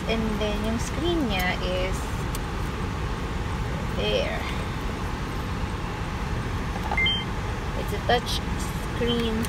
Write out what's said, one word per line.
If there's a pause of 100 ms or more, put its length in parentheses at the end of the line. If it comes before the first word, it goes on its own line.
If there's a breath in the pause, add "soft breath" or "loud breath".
(100)
And (240)
then, (100)
yung
screen
niya
is (2000)
there. (3500)
It's
a (100)
touch
screen. (120)